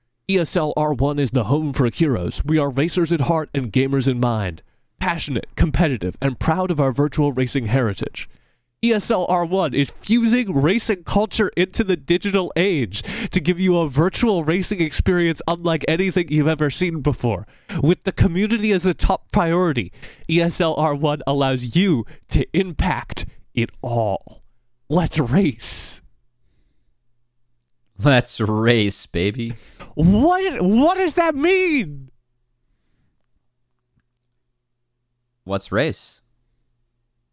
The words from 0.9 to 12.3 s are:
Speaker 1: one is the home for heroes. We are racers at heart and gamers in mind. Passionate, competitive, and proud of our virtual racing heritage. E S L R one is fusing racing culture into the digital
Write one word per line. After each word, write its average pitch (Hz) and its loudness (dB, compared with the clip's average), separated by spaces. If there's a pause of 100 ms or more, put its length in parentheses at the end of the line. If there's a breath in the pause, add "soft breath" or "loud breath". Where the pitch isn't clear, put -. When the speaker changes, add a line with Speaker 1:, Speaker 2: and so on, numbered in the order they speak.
Speaker 1:
one 139 0
is 135 0
the 123 0
home 147 0
for 123 2
heroes. 117 0
We 156 2
are 143 0
racers 160 0
at 160 2
heart 156 0
and 123 -4
gamers 135 2
in 127 0
mind. 110 0 (380)
Passionate, 170 -4
competitive, 143 0
and 135 -2
proud 180 0
of 151 0
our 135 4
virtual 143 0
racing 123 -2
heritage. 110 -2 (540)
E 233 4
S 208 -2
L 185 2
R 175 0
one 165 0
is 139 0
fusing 226 0
racing 180 0
culture 202 0
into 185 -2
the 185 0
digital 175 -2